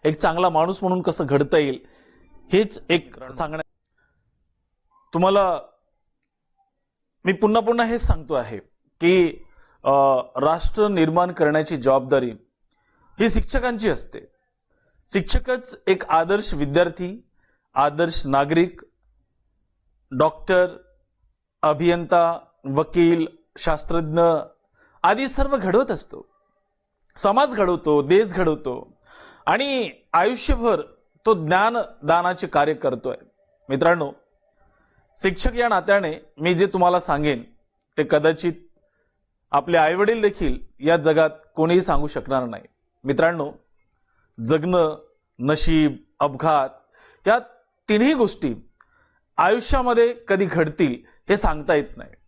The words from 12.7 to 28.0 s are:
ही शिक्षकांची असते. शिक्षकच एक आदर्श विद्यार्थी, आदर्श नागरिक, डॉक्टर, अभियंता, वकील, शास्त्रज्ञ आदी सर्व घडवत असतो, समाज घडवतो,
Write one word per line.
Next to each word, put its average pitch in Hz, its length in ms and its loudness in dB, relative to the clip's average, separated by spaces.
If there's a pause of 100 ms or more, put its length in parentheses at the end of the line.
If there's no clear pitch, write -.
ही 226 100 2
शिक्षकांची 226 600 -2
असते. - 280 -8 (920)
शिक्षकच - 760 -2
एक 190 180 0
आदर्श 170 500 0
विद्यार्थी, 175 720 -2 (460)
आदर्श 147 520 -2
नागरिक, 147 540 0 (1300)
डॉक्टर, 156 560 0 (960)
अभियंता, 170 760 0 (260)
वकील, 160 640 0 (320)
शास्त्रज्ञ 160 640 -2 (800)
आदी 220 260 0
सर्व 269 280 -2
घडवत 202 340 0
असतो, - 360 -12 (880)
समाज 247 380 0
घडवतो, 170 480 0